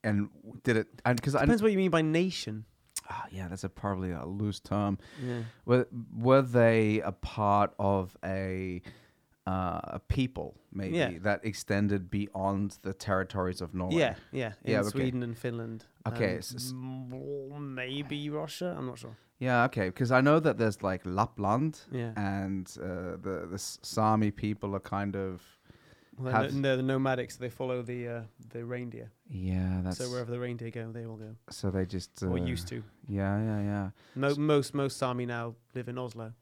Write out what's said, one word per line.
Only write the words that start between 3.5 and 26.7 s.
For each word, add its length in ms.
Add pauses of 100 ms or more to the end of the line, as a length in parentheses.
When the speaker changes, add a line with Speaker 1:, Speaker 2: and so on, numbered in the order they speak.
Speaker 1:
a, 60
probably 420
a 160
loose 320
term. 400 (260)
Speaker 2:
Yeah. 180 (220)
Speaker 1:
Were, 220 (260)
were 300
they 600
a 100
part 640
of 460
a, 580 (640)
uh, 380
a 240
people 480 (160)
maybe 260
Speaker 2:
Yeah. 120 (120)
Speaker 1:
that 220
extended 680
beyond 720
the 100
territories 680
of 140
Norway? 220
Speaker 2:
Yeah, 180 (180)
yeah, 200 (120)
in 80
Speaker 1:
Yeah, 80
okay. 100
Speaker 2:
Sweden 320
and 160
Finland. 460 (220)
Speaker 1:
Okay, 240
Speaker 2:
And 80
Speaker 1:
s-, 180
s- 160
Speaker 2:
m-, 1040
maybe 520
Russia. 480
I'm 100
not 120
sure. 180 (220)
Speaker 1:
Yeah, 280
okay, 260
'cause 180
I 100
know 200
that 180
there's, 240
like, 220
Lapland 760 (120)
Speaker 2:
Yeah. 240
Speaker 1:
and, 500 (160)
uh, 400
the, 260
the 60
S-, 280
Sami 500
people 420
are 60
kind 340
of 280 (760)
Speaker 2:
Well, 140
Speaker 1:
have 120
Speaker 2:
they're, 80
no-, 100
they're 160